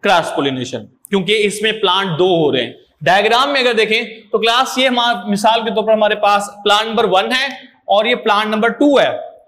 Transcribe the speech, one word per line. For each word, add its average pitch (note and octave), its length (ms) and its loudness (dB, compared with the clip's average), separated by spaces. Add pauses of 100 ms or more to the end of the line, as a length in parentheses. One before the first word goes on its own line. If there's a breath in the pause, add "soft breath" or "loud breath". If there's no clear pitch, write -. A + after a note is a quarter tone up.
क्रॉस F3+ 280 2
pollination, C3+ 480 -4
क्योंकि - 560 -4
इसमें G#3+ 460 -2
plant F#3 380 -2
दो F3+ 180 2
हो D3+ 140 2
रहे B2+ 120 -2
हैं। A#2 140 -10 (280 soft breath)
Diagram A3 440 2
में C#4 120 0
अगर B3 140 0
देखें, A3 540 -4
तो - 100 -2
class, A#3+ 400 0
ये C4 80 2
हमारा, A#3+ 400 0
मिसाल A3 360 0
के A3+ 80 -4
तौर G#3 140 -2
पर A3 80 2
हमारे G#3+ 220 2
पास G3+ 380 0
plant G#3 360 0
number A3+ 180 0
one F#3+ 260 0
है C4 380 -4 (180)
और G3+ 180 2
ये B3 80 2
plant G#3+ 340 0
number A3 200 0
two C#4 300 2
है। D#3 100 4 (400)